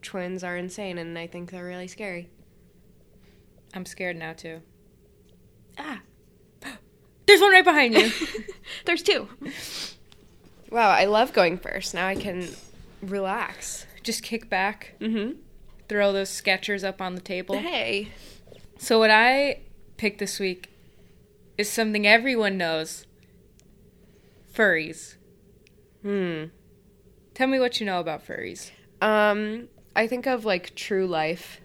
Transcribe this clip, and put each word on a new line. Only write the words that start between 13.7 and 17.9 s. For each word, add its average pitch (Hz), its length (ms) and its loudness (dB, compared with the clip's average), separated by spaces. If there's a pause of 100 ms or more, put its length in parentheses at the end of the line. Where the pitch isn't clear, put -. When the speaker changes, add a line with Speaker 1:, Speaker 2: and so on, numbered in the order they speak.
Speaker 2:
Just 226 180 -6
kick - 260 -8
back. 202 520 -4
Speaker 1:
Mm-hmm. 220 380 -4 (500)
Speaker 2:
Throw 202 240 2
those 196 180 -2
Skechers 196 540 -2
up 190 180 -6
on 180 140 -6
the 180 40 -10
table. 185 380 -6
Speaker 1:
Hey. 226 520 -4 (680)